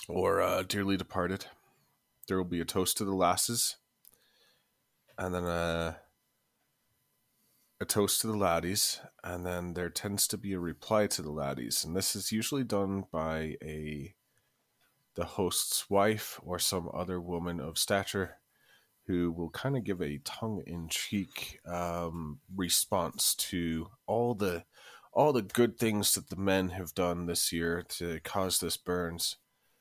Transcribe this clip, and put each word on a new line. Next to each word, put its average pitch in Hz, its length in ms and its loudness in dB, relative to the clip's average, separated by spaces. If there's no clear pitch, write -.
or, 90 320 4
uh, 90 220 2
dearly 98 340 2
departed. 92 500 -2
There 95 100 2
will 92 60 2
be 87 160 -2
a 82 40 0
toast 92 340 0
to 110 60 -2
the 98 100 0
lasses, 92 600 2
and 92 160 -2
then 87 100 0
a, 85 540 2
a - 60 -2
toast - 380 4
to 113 60 -2
the 107 80 0
laddies, 90 640 2
and 90 220 -6
then 87 300 -4
there 87 160 -4
tends 101 380 -2
to 104 100 -4
be 101 160 -6
a 92 40 -2
reply 101 500 2
to - 120 -2
the 76 100 -6
laddies, 69 540 -2
and 80 100 -4
this 95 220 0
is 98 160 -4
usually 123 320 0
done 98 480 0
by 80 500 -2
a, 76 520 -8
the 87 100 -2
host's - 680 0
wife 101 520 2
or 87 160 -4
some 87 360 0
other 90 260 -4
woman 87 400 -2
of 80 160 -6
stature 98 640 0
who 87 260 2
will 82 180 -4
kinda 135 300 -2
give 95 200 -2
a 73 180 -4
tongue-in-cheek, - 1500 -4
um, 85 720 -4
response - 800 0
to 82 560 -2
all 120 280 2
the, 92 300 0
all 143 200 6
the 123 100 4
good 110 340 4
things 107 380 2
that - 160 -2
the 82 60 -8
men 95 340 4
have 90 240 -8
done 87 320 0
this 85 260 0
year 85 300 0
to 85 380 -6
cause 92 400 0
this 85 160 -2
Burns. 85 600 -2